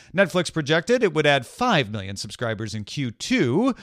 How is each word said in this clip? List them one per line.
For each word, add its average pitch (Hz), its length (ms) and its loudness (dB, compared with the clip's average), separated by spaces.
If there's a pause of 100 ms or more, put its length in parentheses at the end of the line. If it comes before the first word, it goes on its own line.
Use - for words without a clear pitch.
(140)
Netflix 180 360 2
projected 165 520 0
it 190 100 4
would 151 140 2
add 139 200 4
five 180 440 0
million 101 260 -8
subscribers 110 580 -6
in 107 100 -8
Q 131 260 -6
two, 214 720 0